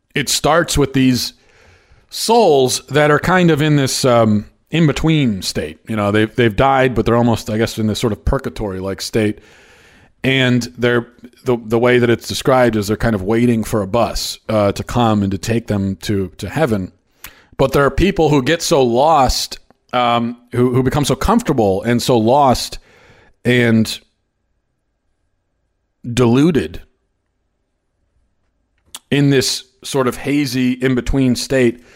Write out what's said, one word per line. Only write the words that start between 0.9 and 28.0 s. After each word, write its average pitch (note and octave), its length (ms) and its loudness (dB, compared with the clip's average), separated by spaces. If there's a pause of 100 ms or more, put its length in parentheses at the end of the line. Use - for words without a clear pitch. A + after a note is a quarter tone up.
these C3 420 0 (760)
souls D#3 800 2
that D3 220 2
are D3 100 2
kind F3 300 2
of D3 120 2
in D3+ 140 2
this, C3+ 280 -2
um, A2+ 420 2 (240)
in-between D3 720 0
state. D#2+ 440 -8
You A2+ 100 -6
know, G#2 140 0
they've, G#2+ 240 0
they've A2+ 220 0
died, C3+ 380 2
but G#2+ 100 -2
they're A2+ 120 2
almost, A#2 340 0
I G#2+ 80 -4
guess, A2 200 -2
in A2 100 -2
this G#2 100 -2
sort A2+ 140 -2
of - 120 -10
purgatory-like G2 800 -6
state. G#2+ 380 -2 (840)
And B2+ 380 0
they're, A#2+ 500 -2 (320)
the, B2 180 0
the A#2 160 -2
way B2 200 4
that A#2 100 2
it's A#2 180 0
described B2 500 2
is G2+ 120 -2
they're G#2+ 80 -2
kind A#2 180 -2
of F#2+ 80 -2
waiting A2+ 420 0
for G#2+ 180 -4
a F#2+ 40 -6
bus, G2+ 520 -4 (100)
uh, G#2 240 0
to G2+ 100 -8
come A2 400 0
and G2 80 0
to F#2+ 60 -4
take A2+ 300 -4
them G2 300 -4
to, G2 320 -4 (100)
to G2 100 -10
heaven. A2 420 -2 (680)
But C3+ 140 0
there C#3+ 120 2
are C3+ 60 2
people E3 400 0
who C#3+ 120 2
get D#3+ 200 -2
so D3 200 2
lost, C#3 760 0 (340)
um, A#2+ 480 0 (120)
who, B2 200 2
who B2+ 100 2
become C3+ 220 0
so C3+ 120 -2
comfortable B2+ 680 0
and A#2+ 180 0
so B2+ 160 0
lost B2 640 2 (640)
and A#2 560 2 (2250)
deluded B2 640 0 (2250)